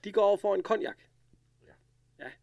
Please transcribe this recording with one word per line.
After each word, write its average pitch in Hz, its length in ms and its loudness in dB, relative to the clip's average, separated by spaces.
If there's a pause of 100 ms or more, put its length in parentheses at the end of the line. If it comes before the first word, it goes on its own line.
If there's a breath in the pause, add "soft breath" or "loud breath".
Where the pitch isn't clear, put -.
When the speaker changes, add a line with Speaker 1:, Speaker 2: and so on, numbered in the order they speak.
Speaker 1:
De 208 80 -10
går 214 120 4
over 202 140 4
for 202 180 -2
en 185 80 -2
cognac. - 320 -2 (720)
Speaker 2:
Ja. - 60 -20 (520)
Speaker 1:
Ja. 127 60 -16 (100)